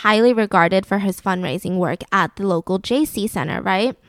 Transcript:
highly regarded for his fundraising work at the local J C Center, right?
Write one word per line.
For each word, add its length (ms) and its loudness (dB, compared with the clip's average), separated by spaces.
highly 260 6
regarded 540 2
for 140 -2
his 200 -2
fundraising 580 -4
work 240 -2
at 240 0
the 100 -6
local 320 0
J 260 0
C 220 -4
Center, 380 -4
right? 320 0